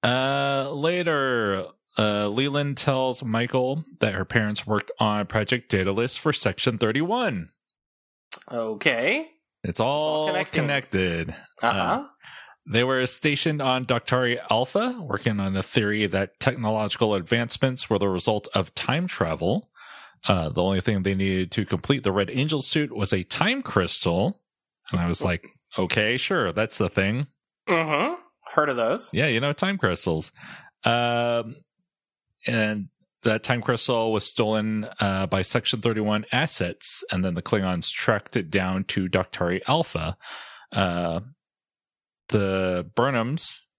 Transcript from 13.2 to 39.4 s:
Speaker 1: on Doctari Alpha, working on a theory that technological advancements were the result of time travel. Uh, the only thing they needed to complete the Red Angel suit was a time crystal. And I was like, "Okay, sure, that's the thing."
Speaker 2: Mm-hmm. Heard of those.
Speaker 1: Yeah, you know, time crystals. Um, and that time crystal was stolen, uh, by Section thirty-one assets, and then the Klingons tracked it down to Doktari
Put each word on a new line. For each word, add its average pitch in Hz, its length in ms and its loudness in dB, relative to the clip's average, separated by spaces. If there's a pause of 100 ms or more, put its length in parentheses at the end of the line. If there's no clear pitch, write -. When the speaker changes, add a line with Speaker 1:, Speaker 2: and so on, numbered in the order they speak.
Speaker 1:
on 127 240 0
Doctari 123 520 0 (120)
Alpha, 208 500 0
working 110 400 -2
on 98 160 0
a 95 60 0
theory 104 460 0
that 98 320 -2
technological 110 760 0
advancements 117 720 -2
were 104 100 2
the 101 100 2
result 98 460 -2
of - 200 0
time 160 320 -2
travel. 87 640 -2 (560)
Uh, 87 220 2
the 90 140 0
only 95 180 2
thing 98 220 0
they 98 120 0
needed 95 380 0
to 107 120 0
complete 120 380 -2
the 98 100 0
Red 95 180 0
Angel 147 300 -2
suit 147 340 -2
was 104 180 -2
a 95 100 0
time 254 400 0
crystal. 131 800 0 (480)
And 90 100 0
I 87 60 0
was 85 160 0
like, 87 240 -2 (320)
"Okay, 107 380 2
sure, 131 360 0
that's 107 260 -2
the 98 100 2
thing." 107 400 0 (400)
Speaker 2:
Mm-hmm. 165 460 2 (400)
Heard 151 140 8
of 131 80 0
those. 120 360 0
Speaker 1:
Yeah, 135 160 2
you 117 120 2
know, 143 120 0
time 190 260 0
crystals. 85 540 0 (520)
Um, 120 720 2 (920)
and 107 420 0 (340)
that 110 200 2
time 120 200 0
crystal 113 500 2
was 104 140 2
stolen, 110 600 0 (140)
uh, 95 260 2
by 95 160 0
Section - 380 0
thirty-one 107 500 0
assets, - 800 -2
and 92 140 0
then 92 100 0
the 85 80 -4
Klingons 92 480 0
tracked - 460 0
it 87 140 -4
down 92 340 0
to 92 240 -2
Doktari 92 580 0